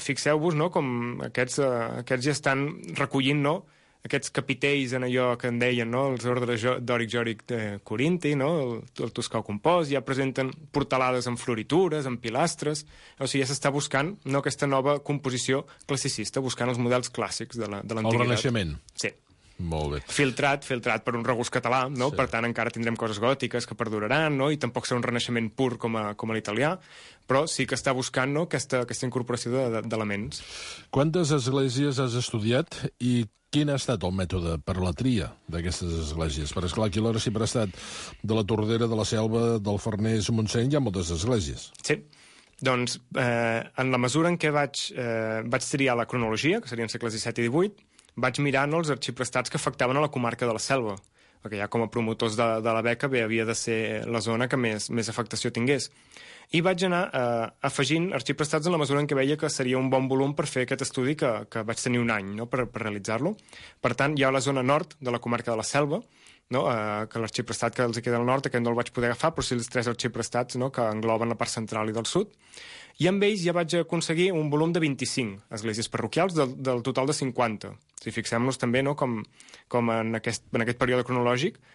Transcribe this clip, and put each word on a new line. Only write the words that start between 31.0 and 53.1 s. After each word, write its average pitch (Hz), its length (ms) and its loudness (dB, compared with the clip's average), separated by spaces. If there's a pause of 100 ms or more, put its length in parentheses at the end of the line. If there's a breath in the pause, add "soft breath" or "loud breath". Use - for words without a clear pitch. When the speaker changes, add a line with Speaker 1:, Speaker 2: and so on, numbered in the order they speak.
Speaker 2:
esglésies 135 720 2
has 120 180 0
estudiat 117 640 0 (160)
i 123 240 2 (320)
quin 147 160 2
ha 139 80 2
estat 113 240 -2
el 92 80 0
mètode 90 460 0 (100)
per 92 160 -2
la 90 80 2
tria 110 380 0 (180)
d'aquestes 85 460 -2 (160)
esglésies? 78 420 -2
Perquè, 87 220 -2
esclar, 107 180 2
aquí - 80 -2
a 110 80 2
l'Arxiprestat 110 720 0 (480 loud breath)
de 107 80 2
la 110 80 4
Tordera, 113 480 2
de 110 80 2
la 104 80 2
Selva, 113 560 2
del 101 160 0
Farners, 110 560 0
Montseny, 113 400 2
hi 147 60 4
ha - 20 2
moltes 90 320 -2
esglésies. 85 540 0 (180)
Speaker 1:
Sí. 147 140 0 (580 loud breath)
Doncs, 123 400 0 (160)
eh, 117 480 2 (160)
en 131 160 2
la 120 80 2
mesura 160 320 4
en 170 80 -2
què 151 80 2
vaig, 147 380 0 (100)
eh, 113 480 -2
vaig 123 240 -2
triar 135 240 2
la 117 160 0
cronologia, 123 480 0
que 165 160 -8
serien 113 160 -4
segles 117 240 -4
disset 117 240 -4
i 120 80 2
divuit, 175 320 0 (400 soft breath)
vaig 120 240 0
mirar, 139 280 2
no, 160 120 0
els 151 120 -2
arxiprestats - 560 -4
que 160 80 -2
afectaven 131 400 0
a 151 40 4
la 147 80 2
comarca 120 360 -2
de 113 80 2
la 104 80 -6
Selva, 113 360 0 (440 soft breath)
perquè 104 160 -8
ja 101 120 -4
com 117 120 2
a 110 80 -2
promotors 113 480 0
de, 120 60 4 (180)
de 113 120 2
la 113 80 2
beca, 120 280 0